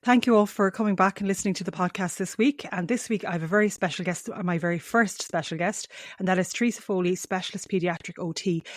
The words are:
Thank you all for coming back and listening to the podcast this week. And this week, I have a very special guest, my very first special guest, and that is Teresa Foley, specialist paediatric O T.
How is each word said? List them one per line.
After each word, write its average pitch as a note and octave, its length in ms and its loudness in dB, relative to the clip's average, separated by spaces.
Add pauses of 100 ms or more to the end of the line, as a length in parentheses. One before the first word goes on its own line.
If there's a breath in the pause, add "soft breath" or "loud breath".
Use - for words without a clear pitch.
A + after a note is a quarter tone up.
Thank B3 240 6
you A#3+ 80 6
all G#3 120 8
for G3 240 2
coming G#3+ 240 0
back F#3+ 260 2
and G3+ 80 -2
listening G3 260 0
to F3 100 -6
the F3 60 -2
podcast F3+ 460 -2
this - 220 -6
week. C#4+ 340 2
And F3+ 160 -4
this B3 220 -2
week, G#3+ 120 0
I - 100 -4
have E3+ 100 -2
a D#3+ 40 -4
very G#3 220 4
special F#3+ 340 -4
guest, F3 280 -4 (120)
my F3+ 140 0
very F3 220 0
first A3+ 420 0
special - 380 -4
guest, F3+ 300 -2 (300 loud breath)
and F#3+ 80 -2
that F#3 120 4
is F#3 160 -2
Teresa A#3+ 260 0
Foley, F#3 360 0
specialist - 520 -6
paediatric F3 500 -2
O E3+ 140 -6
T. E3 320 -2 (120)